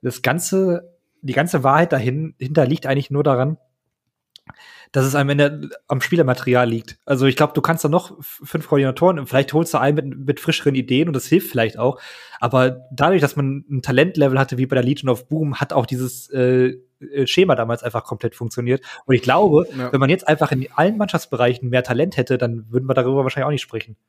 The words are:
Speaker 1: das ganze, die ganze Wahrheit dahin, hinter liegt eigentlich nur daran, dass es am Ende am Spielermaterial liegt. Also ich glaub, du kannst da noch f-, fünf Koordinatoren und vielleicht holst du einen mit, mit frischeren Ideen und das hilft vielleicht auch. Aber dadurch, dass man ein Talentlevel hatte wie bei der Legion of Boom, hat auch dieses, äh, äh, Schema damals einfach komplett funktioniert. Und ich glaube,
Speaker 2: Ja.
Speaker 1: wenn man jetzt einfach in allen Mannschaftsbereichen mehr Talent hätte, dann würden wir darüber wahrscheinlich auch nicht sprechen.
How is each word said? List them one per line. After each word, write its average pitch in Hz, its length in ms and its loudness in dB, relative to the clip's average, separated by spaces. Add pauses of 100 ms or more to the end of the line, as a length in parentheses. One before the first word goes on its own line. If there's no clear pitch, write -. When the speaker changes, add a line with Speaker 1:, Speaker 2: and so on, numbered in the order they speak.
Speaker 1:
das 131 200 -8
ganze, 175 680 -2 (320)
die 131 120 -6
ganze 156 280 0
Wahrheit 151 300 4
dahin, 139 460 -4
hinter 139 280 0
liegt 147 200 -2
eigentlich 135 240 -2
nur 143 120 -2
daran, 143 360 0 (1300)
dass 135 140 2
es 135 80 -2
am 139 140 2
Ende 143 420 0 (160)
am 135 140 -2
Spielermaterial 123 680 2
liegt. 113 380 -6
Also 135 200 2
ich 135 100 4
glaub, 151 180 2
du 156 60 2
kannst 165 240 -2
da 156 40 2
noch 165 300 -2
f-, - 240 -20
fünf 151 240 -8
Koordinatoren 143 540 2
und 127 80 -10
vielleicht 135 240 0
holst 165 200 0
du 143 60 0
einen 139 160 2
mit, 135 320 -6
mit 143 140 -2
frischeren 151 340 0
Ideen 131 320 0
und 170 80 -4
das 127 120 -4
hilft 185 220 2
vielleicht 113 300 -2
auch. 127 220 -2 (400)
Aber 127 400 2 (100)
dadurch, 160 300 2
dass 139 160 0
man 139 340 -4
ein 131 120 -4
Talentlevel 139 560 2
hatte 135 200 0
wie 131 80 0
bei 135 80 -2
der 127 100 2
Legion 135 240 -2
of 120 200 -2
Boom, 156 320 -2
hat 139 120 -6
auch 131 140 0
dieses, 127 440 -8
äh, 127 440 2 (260)
äh, 139 260 -2
Schema 180 280 4
damals 117 300 -4
einfach 117 200 -4
komplett 113 300 -8
funktioniert. 123 480 -4 (240)
Und 135 80 4
ich 120 80 2
glaube, 156 440 4 (120)
Speaker 2:
Ja. 123 140 -6
Speaker 1:
wenn 135 80 2
man 135 100 2
jetzt 180 160 0
einfach 151 240 2
in 131 240 -2
allen 196 240 2
Mannschaftsbereichen 127 720 -2
mehr 123 140 0
Talent 143 320 -2
hätte, 127 200 0
dann 117 340 -4
würden 127 180 -2
wir 131 60 0
darüber 131 280 2
wahrscheinlich 131 240 -2
auch 147 60 -2
nicht 139 100 -4
sprechen. 110 340 -12 (120)